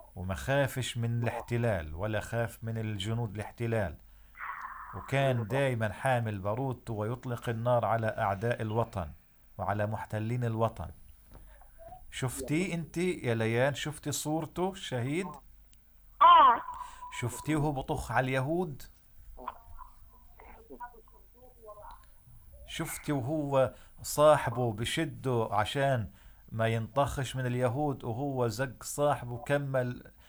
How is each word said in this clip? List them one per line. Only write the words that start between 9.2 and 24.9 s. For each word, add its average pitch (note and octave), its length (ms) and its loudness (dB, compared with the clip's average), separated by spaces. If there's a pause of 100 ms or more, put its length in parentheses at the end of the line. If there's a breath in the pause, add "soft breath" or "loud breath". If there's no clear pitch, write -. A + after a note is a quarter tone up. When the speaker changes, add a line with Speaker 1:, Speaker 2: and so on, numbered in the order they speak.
Speaker 1:
وعلى G#2 280 0
محتلين A2 580 -4
الوطن. A2 460 -2 (1200 soft breath)
شفتي C#3 640 -2
انت E3 240 -8
يا D#3 360 0
ليان، A#2 400 2
شفتي - 380 -6
صورته D#3+ 580 -2
الشهيد؟ D3 560 -4
Speaker 2:
آه. - 1300 6 (520 loud breath)
Speaker 1:
شفتيه C3+ 440 -2
وهو D3+ 160 2
بطخ C#3+ 400 -4
على B2 120 4
اليهود؟ C3+ 580 0 (3750)
شفتي - 460 -6
وهو C#3 600 2 (280 soft breath)
صاحبه C3+ 680 4
بشده A#2 800 -2